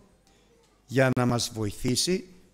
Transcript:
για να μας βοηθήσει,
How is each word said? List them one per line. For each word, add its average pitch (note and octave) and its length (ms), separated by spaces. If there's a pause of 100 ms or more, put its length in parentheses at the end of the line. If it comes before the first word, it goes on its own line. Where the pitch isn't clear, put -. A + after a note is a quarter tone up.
(880)
για C3 300
να B2 100
μας A#2+ 280
βοηθήσει, B2 680 (300)